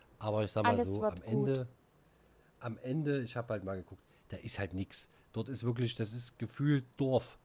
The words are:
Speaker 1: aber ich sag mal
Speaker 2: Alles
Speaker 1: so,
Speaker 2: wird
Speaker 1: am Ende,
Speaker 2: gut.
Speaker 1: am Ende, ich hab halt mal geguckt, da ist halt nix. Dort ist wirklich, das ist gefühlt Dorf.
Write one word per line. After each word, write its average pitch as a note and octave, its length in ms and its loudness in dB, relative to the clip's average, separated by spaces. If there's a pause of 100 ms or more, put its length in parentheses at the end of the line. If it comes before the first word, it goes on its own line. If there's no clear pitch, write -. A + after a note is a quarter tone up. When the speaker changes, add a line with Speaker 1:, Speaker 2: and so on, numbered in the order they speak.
(200)
Speaker 1:
aber G#2+ 240 2
ich G2+ 80 -2
sag A2 120 2
mal A#3+ 80 6
Speaker 2:
Alles - 240 2
Speaker 1:
so, G#2+ 60 -2
Speaker 2:
wird G3+ 240 0
Speaker 1:
am - 60 -12
Ende, C3+ 220 2
Speaker 2:
gut. B2+ 140 -2 (920)
Speaker 1:
am A#2 200 -6
Ende, C#3+ 420 0
ich A#2+ 160 -6
hab A#2 120 -4
halt G#2+ 140 -2
mal F#2+ 140 -2
geguckt, F#2 240 -12 (280)
da F#2+ 80 -10
ist - 220 -8
halt F2+ 140 -4
nix. - 340 -6 (240)
Dort A2+ 180 -4
ist A#2 140 -6
wirklich, A#2+ 320 2
das G#2+ 160 -2
ist A#2+ 280 -10
gefühlt C#3+ 440 2 (140)
Dorf. C3 480 2